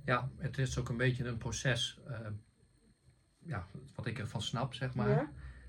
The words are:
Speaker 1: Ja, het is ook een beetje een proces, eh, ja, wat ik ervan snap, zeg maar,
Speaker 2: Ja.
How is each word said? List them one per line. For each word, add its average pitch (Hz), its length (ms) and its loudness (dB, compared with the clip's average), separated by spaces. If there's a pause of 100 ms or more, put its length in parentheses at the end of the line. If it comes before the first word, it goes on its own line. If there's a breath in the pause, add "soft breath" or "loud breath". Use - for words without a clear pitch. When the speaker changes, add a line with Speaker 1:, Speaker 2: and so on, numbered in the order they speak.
Speaker 1:
Ja, 127 320 2
het 131 200 -4
is 127 220 2
ook 123 100 0
een 117 80 -2
beetje 123 300 4
een 117 100 -2
proces, - 720 0
eh, 117 120 -6 (1300)
ja, 120 200 -4 (300)
wat - 100 -4
ik 113 140 -4
ervan 113 220 -4
snap, - 320 -2
zeg 127 220 -2
maar, 208 140 4
Speaker 2:
Ja. 254 220 8 (380 loud breath)